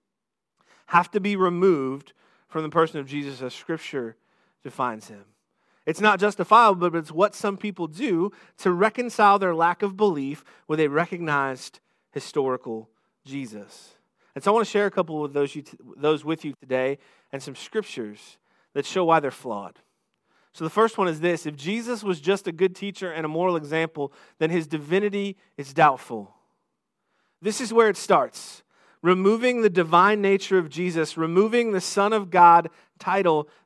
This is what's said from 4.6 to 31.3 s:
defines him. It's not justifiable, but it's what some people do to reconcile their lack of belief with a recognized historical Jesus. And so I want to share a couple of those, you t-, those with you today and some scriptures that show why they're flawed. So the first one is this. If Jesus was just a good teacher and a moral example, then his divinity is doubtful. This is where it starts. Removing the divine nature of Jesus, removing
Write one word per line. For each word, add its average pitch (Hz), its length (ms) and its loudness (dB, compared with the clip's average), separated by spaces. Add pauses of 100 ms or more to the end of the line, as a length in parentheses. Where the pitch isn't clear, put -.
defines 123 460 -8
him. 101 160 -20 (600)
It's 160 160 -6
not 208 180 4
justifiable, 196 680 4
but 165 100 -2
it's 160 140 -8
what 190 220 0
some 196 240 -6
people 190 280 -8
do 180 440 -4 (280)
to 185 140 0
reconcile 208 640 2
their 185 160 0
lack 170 280 0
of 196 160 -6
belief 151 440 -2 (240)
with 156 140 -2
a 151 80 2
recognized 147 920 -4 (320)
historical 127 760 -6 (380)
Jesus. 113 640 -14 (440)
And 139 80 -12
so 202 80 4
I 208 40 4
want 226 120 2
to - 40 -12
share 202 160 0
a 196 40 -4
couple 160 320 -4
of 143 120 -8
those, 143 200 0
you 151 60 -12
t-, - 160 -20 (200)
those 147 280 -2
with 156 200 -6
you 147 160 -10
today 127 360 -4 (340)
and 135 120 -12
some 139 120 -14
scriptures - 840 -12 (340)
that 139 140 -6
show 185 180 -2
why 160 160 4
they're 143 100 -4
flawed. 101 480 -10 (760)
So - 100 -8
the 160 60 -6
first 220 260 2
one 190 120 0
is 156 120 -4
this. 170 260 -2
If 151 100 -8
Jesus 220 460 -6
was 185 180 -4
just 190 280 -2
a 170 40 -6
good 180 220 0
teacher 190 380 -10
and 160 140 -6
a - 20 -6
moral 170 280 0
example, 156 560 -4 (260)
then 160 120 0
his 165 160 -2
divinity 190 720 -4 (200)
is 139 180 -14
doubtful. 131 600 2 (1080)
This 208 180 -4
is 226 120 -6
where 226 160 6
it 202 80 -2
starts. - 640 0 (400)
Removing 220 580 2
the 220 80 4
divine 180 540 4
nature 196 340 0
of 165 140 0
Jesus, 165 480 -4
removing 214 540 2